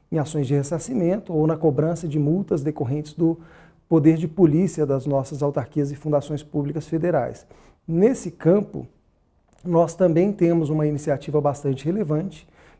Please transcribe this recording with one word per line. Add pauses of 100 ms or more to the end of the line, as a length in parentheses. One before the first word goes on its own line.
(120)
em
ações
de
ressarcimento
ou
na
cobrança
de
multas
decorrentes
do (500)
poder
de
polícia
das
nossas
autarquias
e
fundações
públicas
federais. (400)
Nesse
campo, (760)
nós
também
temos
uma
iniciativa
bastante
relevante, (320)